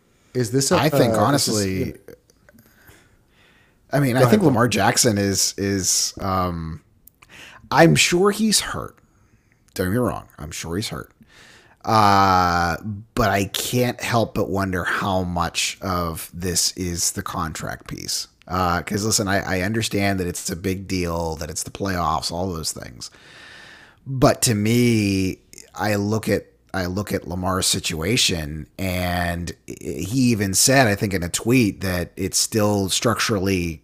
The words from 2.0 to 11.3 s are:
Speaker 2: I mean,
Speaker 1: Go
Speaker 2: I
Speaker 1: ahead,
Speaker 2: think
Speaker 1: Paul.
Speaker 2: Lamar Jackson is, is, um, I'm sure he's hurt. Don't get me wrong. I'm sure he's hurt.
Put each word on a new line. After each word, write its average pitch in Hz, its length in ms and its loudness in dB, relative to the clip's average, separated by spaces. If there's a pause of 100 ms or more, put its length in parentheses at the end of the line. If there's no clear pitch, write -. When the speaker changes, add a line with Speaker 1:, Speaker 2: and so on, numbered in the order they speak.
Speaker 2:
I 135 80 0
mean, 131 140 2
Speaker 1:
Go 120 40 2
Speaker 2:
I 127 40 4
Speaker 1:
ahead, 127 80 6
Speaker 2:
think 214 120 6
Speaker 1:
Paul. 165 80 6
Speaker 2:
Lamar 120 180 4
Jackson 110 500 2
is, 98 400 0
is, 98 600 -2
um, 90 640 -4 (880)
I'm 151 240 8
sure 175 340 4
he's 208 300 0
hurt. - 380 -8 (760)
Don't 92 140 -2
get 95 60 0
me 120 40 0
wrong. 78 300 -2 (100)
I'm 76 140 -12
sure 82 240 -8
he's 107 140 -4
hurt. 65 220 -12 (720)